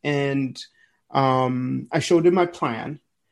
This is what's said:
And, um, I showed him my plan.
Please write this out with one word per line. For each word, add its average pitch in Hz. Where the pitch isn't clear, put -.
And, 139
um, 131
I 160
showed 170
him 175
my 180
plan. 143